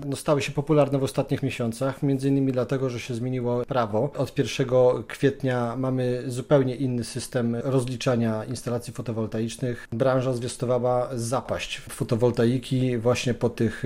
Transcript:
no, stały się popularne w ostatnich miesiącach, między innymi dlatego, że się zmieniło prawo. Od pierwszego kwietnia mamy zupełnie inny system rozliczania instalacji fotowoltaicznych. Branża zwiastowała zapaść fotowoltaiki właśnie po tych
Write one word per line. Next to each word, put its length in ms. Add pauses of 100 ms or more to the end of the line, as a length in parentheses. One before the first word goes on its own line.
no, 100
stały 260
się 100
popularne 480
w 40
ostatnich 400
miesiącach, 600
między 240
innymi 240
dlatego, 380
że 100
się 160
zmieniło 500
prawo. 520
Od 160
pierwszego 760
kwietnia 720
mamy 500
zupełnie 480
inny 280
system 520
rozliczania 880
instalacji 500
fotowoltaicznych. 1000
Branża 420
zwiastowała 840
zapaść 640
fotowoltaiki 1160
właśnie 360
po 160
tych 360